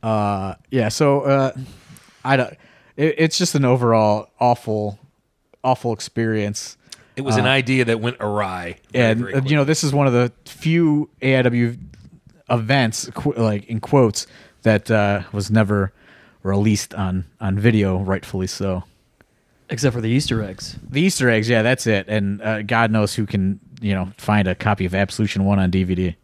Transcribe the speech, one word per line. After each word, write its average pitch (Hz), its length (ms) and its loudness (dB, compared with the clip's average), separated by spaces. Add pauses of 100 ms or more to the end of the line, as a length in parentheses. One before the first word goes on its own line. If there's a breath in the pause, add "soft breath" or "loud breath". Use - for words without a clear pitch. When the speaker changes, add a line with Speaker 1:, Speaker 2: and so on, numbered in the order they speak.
Speaker 1:
Uh, 101 500 -2 (160)
yeah, 127 200 0
so, 143 320 2
uh, 139 300 0 (720 loud breath)
I 135 140 2
don't, 127 160 0 (420 soft breath)
it, 151 220 0
it's 160 220 0
just 175 160 -2
an 139 100 2
overall 113 640 2 (100)
awful, 107 600 0 (640)
awful 123 320 -2
experience. 107 800 -6 (400 loud breath)
Speaker 2:
It 131 60 -8
was 127 160 0
an 123 80 0
Speaker 1:
Uh, 131 40 2
Speaker 2:
idea 131 360 2
that 113 140 0
went 120 200 -4
awry 92 560 -4 (160)
very, 123 140 2
Speaker 1:
and, 113 140 2
Speaker 2:
very 98 120 -6
Speaker 1:
uh, 135 40 -2
you 135 60 0 (140)
know, 143 60 4
Speaker 2:
quickly. - 20 4
Speaker 1:
this 147 180 0
is 139 120 -2
one 139 120 2
of 127 60 2
the 120 180 2 (140)
few 160 640 0 (140)
A 135 160 2
I 127 40 2
W 120 360 0 (720)
events, 120 640 0
qu-, - 180 -4
like, 107 320 -2
in 110 160 -6
quotes, 127 460 2 (360 loud breath)
that, 110 280 2
uh, 101 320 2 (100)
was 101 180 -4
never 104 400 2 (520 soft breath)
released 101 520 0
on, 92 300 -4 (160)
on 98 180 -2
video, 104 420 2
rightfully 95 460 -4
so. 92 380 -6 (840)
Speaker 3:
Except 120 240 -2
for 120 80 -6
the 110 80 -2
Easter 120 320 0
eggs. - 340 -12 (100)
Speaker 1:
The 135 140 -4
Easter 147 300 2
eggs, 110 180 2
yeah, 117 140 4
that's 123 240 0
it. 101 220 2
And, 101 340 -2
uh, 107 180 -4
God 113 300 2
knows 107 240 2
who 107 100 -2
can, 98 340 -2 (220)
you 101 140 -2
know, 92 240 -4
find 104 300 2
a 90 60 0
copy 101 300 0
of 90 100 -4
Absolution 98 520 0
One 98 120 2
on 92 120 2
D 95 140 0
V 92 100 -2
D. 90 300 -2